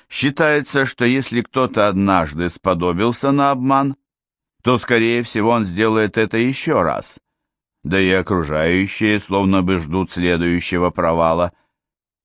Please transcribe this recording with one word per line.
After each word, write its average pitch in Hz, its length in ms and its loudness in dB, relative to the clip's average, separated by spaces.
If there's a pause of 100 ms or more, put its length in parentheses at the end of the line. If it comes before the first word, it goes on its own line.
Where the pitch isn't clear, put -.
Считается, 143 800 0
что - 180 -4
если 120 360 0
кто-то 117 480 0
однажды 90 600 0
сподобился 92 840 0
на 143 180 2
обман, 135 460 0 (680)
то, 123 160 2
скорее 117 440 0
всего, 113 280 -2
он 117 140 0
сделает 107 540 0
это 113 200 0
еще 131 440 0
раз. 69 360 -4 (640)
Да 87 160 -2
и 95 120 2
окружающие 92 1080 0
словно 98 440 0
бы 92 160 0
ждут 85 340 -4
следующего 87 760 0
провала. 85 640 0 (720)